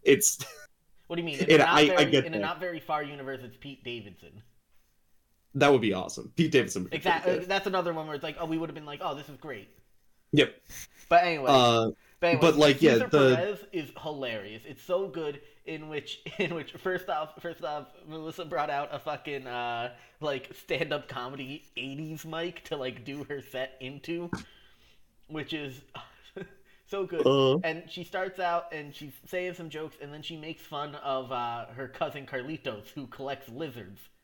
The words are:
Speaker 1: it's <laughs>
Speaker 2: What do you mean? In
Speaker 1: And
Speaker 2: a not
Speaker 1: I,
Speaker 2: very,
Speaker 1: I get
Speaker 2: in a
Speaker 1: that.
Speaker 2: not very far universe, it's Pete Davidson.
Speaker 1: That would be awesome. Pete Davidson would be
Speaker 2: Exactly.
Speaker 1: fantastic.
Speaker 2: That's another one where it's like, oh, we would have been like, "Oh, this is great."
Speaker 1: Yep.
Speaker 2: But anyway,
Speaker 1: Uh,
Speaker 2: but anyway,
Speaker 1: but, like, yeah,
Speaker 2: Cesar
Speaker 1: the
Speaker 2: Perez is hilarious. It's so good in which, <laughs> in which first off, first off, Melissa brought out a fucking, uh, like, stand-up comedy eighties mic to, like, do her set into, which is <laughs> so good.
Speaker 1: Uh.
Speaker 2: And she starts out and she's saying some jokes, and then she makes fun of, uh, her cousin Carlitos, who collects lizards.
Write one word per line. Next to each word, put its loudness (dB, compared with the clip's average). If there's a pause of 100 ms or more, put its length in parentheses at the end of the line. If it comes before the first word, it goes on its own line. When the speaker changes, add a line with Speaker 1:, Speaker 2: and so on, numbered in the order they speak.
Speaker 1:
it's 6 (380)
<laughs> -20
Speaker 2:
What -4
do -2
you -4
mean? -6
In 2
Speaker 1:
And 12
Speaker 2:
a 12
not 6
Speaker 1:
I, 8
Speaker 2:
very, 4
Speaker 1:
I 8
get 4
Speaker 2:
in -6
a 0
Speaker 1:
that. 0
Speaker 2:
not -4
very -6
far -4
universe, -10
it's -16
Pete -16
Davidson. -14 (1120)
Speaker 1:
That 6
would 8
be 2
awesome. -8
Pete 4
Davidson 2
would -8
be -6
Speaker 2:
Exactly. 0
Speaker 1:
fantastic. -2
Speaker 2:
That's 0
another 0
one -6
where -8
it's -8
like, -8
oh, -4
we -2
would -4
have -12
been -14
like, -12
"Oh, -4
this -14
is -16
great." -12 (640)
Speaker 1:
Yep. 6 (560)
Speaker 2:
But 8
anyway, 0
Speaker 1:
Uh, 8 (300)
Speaker 2:
but 2
anyway, 4
Speaker 1:
but, 8
like, 8
yeah, 10
Speaker 2:
Cesar 4
Speaker 1:
the 8
Speaker 2:
Perez -2 (120)
is -6 (100)
hilarious. -8
It's -18
so 0
good -6 (240)
in -10
which, -8 (100)
<laughs> -16
in -2
which -8
first -4
off, -4
first -10
off, -6 (200)
Melissa -10
brought -2
out -2
a -6
fucking, -8
uh, -4 (280)
like, -4
stand-up -4
comedy -10 (120)
eighties -10
mic -8
to, -6
like, -8
do -10
her -8
set -8
into, -8 (1000)
which -8
is -8 (540)
<laughs> -18
so -4
good. 0
Speaker 1:
Uh. 6
Speaker 2:
And -4
she -12
starts -6
out -2
and -10
she's -16 (120)
saying -6
some -12
jokes, -10
and -14
then -16
she -12
makes -12
fun -8
of, -4
uh, -4
her -10
cousin -6
Carlitos, -8
who -10
collects -10
lizards. -12 (240)